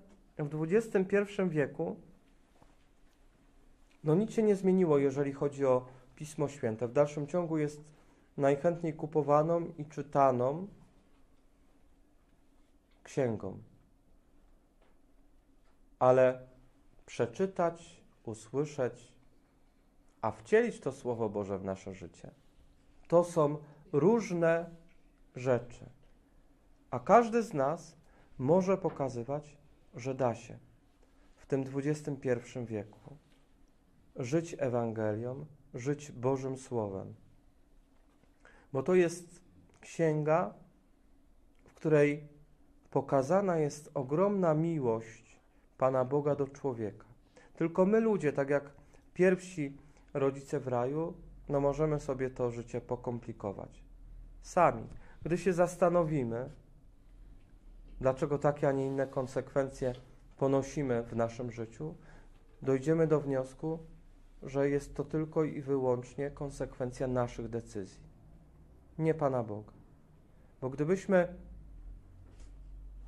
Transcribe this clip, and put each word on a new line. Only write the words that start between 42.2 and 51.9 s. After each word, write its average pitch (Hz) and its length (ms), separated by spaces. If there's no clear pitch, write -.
pokazana 160 680
jest 147 360
ogromna 165 600
miłość 143 840
Pana 131 260
Boga 143 300
do 139 140
człowieka. 117 580
Tylko 165 300
my 214 140
ludzie, 190 320
tak 139 180
jak 143 220
pierwsi 180 600
rodzice 139 460
w 127 80
raju, 139 460
no, 143 120
możemy 143 400